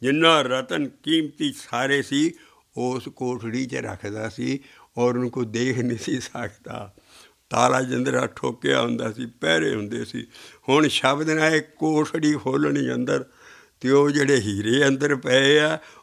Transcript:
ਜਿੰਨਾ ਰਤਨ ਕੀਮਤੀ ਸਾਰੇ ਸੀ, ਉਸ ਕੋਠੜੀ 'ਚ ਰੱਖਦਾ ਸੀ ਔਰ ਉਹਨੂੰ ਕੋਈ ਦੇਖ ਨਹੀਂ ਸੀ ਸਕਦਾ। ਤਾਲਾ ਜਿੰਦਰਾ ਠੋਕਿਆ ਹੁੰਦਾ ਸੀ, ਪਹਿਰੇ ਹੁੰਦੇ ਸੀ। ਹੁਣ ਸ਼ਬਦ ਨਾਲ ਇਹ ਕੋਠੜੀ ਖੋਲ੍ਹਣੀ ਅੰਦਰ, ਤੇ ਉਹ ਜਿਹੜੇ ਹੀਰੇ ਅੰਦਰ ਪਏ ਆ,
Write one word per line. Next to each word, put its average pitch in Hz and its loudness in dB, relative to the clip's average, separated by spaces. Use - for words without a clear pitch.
ਜਿੰਨਾ 156 4
ਰਤਨ 131 -2
ਕੀਮਤੀ 151 -4
ਸਾਰੇ 135 0
ਸੀ, 151 -2
ਉਸ 127 -4
ਕੋਠੜੀ 123 -6
'ਚ 123 -10
ਰੱਖਦਾ 107 -8
ਸੀ 127 -6
ਔਰ 123 2
ਉਹਨੂੰ 123 -4
ਕੋਈ 127 -4
ਦੇਖ 120 -2
ਨਹੀਂ 120 -2
ਸੀ 139 -4
ਸਕਦਾ। 113 -12
ਤਾਲਾ 127 2
ਜਿੰਦਰਾ 127 -2
ਠੋਕਿਆ 131 -2
ਹੁੰਦਾ 120 -4
ਸੀ, 120 -10
ਪਹਿਰੇ 156 -2
ਹੁੰਦੇ 110 -6
ਸੀ। 117 -12
ਹੁਣ 147 6
ਸ਼ਬਦ 143 0
ਨਾਲ 156 2
ਇਹ 151 2
ਕੋਠੜੀ 151 2
ਖੋਲ੍ਹਣੀ 139 0
ਅੰਦਰ, 127 -2
ਤੇ 127 0
ਉਹ 143 6
ਜਿਹੜੇ 143 2
ਹੀਰੇ 107 2
ਅੰਦਰ 139 0
ਪਏ 135 4
ਆ, 156 0